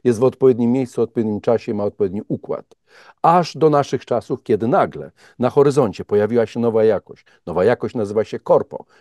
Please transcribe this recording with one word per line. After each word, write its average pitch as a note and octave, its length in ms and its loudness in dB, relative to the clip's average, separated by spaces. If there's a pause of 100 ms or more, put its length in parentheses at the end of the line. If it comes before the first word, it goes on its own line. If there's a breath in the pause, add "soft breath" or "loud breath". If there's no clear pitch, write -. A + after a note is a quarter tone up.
jest A#2 160 2
w B2+ 40 2
odpowiednim B2 480 2
miejscu, B2+ 300 -4
w - 20 2
odpowiednim A2 380 -4
czasie, A#2 320 -2
ma G#2 100 -4
odpowiedni G2+ 440 -4
układ. - 380 -8 (560 soft breath)
Aż E3 360 2
do D#3 120 4
naszych C#3+ 360 0
czasów, B2 380 -4
kiedy A2+ 240 0
nagle D3 440 -2 (280 soft breath)
na B2+ 100 0
horyzoncie C#3 560 2
pojawiła G#2+ 400 0
się - 140 -8
nowa A2+ 240 0
jakość. - 420 -2 (200 soft breath)
Nowa F2 200 -2
jakość A#2+ 300 -2
nazywa G#2 280 -2
się - 160 -10
korpo, - 460 -2 (160 soft breath)